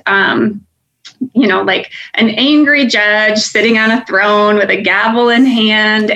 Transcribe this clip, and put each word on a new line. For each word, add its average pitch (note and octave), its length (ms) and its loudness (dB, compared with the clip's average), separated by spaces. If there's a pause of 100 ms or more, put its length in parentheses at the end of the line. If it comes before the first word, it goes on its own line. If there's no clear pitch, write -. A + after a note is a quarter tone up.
um, G3 540 0 (720)
you G#3+ 140 2
know, F#3 140 2
like, F#3+ 280 -4 (240)
an A3+ 160 0
angry C#4 560 2
judge G#3+ 520 0
sitting A3+ 380 0
on A3 140 0
a A#3+ 140 -2
throne G#3 520 0
with G3+ 140 0
a G3 100 -2
gavel A3+ 500 0
in A#3+ 140 2
hand. G#3+ 720 0